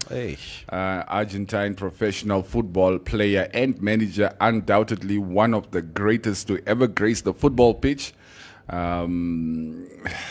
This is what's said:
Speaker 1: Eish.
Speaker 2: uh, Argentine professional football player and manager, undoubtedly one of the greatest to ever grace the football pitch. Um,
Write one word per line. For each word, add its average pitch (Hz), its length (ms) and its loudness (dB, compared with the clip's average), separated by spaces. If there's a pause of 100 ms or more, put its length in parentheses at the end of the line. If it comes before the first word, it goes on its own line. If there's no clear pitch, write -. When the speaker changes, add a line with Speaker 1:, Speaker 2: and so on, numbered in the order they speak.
Speaker 1:
Eish. - 680 -10
Speaker 2:
uh, 92 360 -2
Argentine 101 640 -2
professional 98 720 -2
football 92 560 2
player 101 560 2
and 123 260 0
manager, 104 580 2
undoubtedly 104 800 2
one 101 380 2
of 98 160 -4
the 87 100 -2
greatest 101 680 0
to 95 200 0
ever 120 180 4
grace 107 360 0
the 95 120 -2
football 123 400 4
pitch. - 400 -2 (560)
Um, 85 1160 -2 (440)